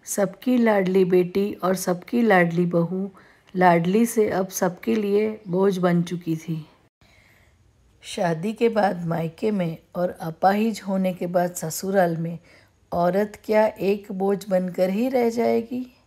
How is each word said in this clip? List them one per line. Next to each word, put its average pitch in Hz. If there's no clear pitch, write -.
सबकी 208
लाडली 196
बेटी 180
और 185
सबकी 185
लाडली 180
बहू 175
लाडली 185
से 214
अब 190
सबके 190
लिए 214
बोझ 185
बन 175
चुकी 170
थी। 160
शादी 180
के 233
बाद 202
मायके 165
में 175
और 180
अपाहिज 196
होने 190
के 180
बाद 175
ससुराल 175
में 165
औरत 185
क्या 214
एक 202
बोझ 196
बनकर 185
ही 220
रह 240
जाएगी? 233